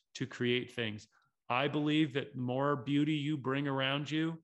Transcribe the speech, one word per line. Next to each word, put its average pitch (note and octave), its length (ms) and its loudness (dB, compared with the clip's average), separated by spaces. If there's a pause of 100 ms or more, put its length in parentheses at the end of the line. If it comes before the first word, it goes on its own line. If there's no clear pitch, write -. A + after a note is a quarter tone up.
(160)
to C3+ 100 -4
create B2 480 0
things. G#2+ 320 -4 (420)
I C3 200 2
believe D3+ 460 2
that C3 220 -4
more B2+ 380 0
beauty C#3+ 380 2
you D3+ 240 0
bring C3+ 320 -2
around C3+ 420 0
you D#3+ 340 -2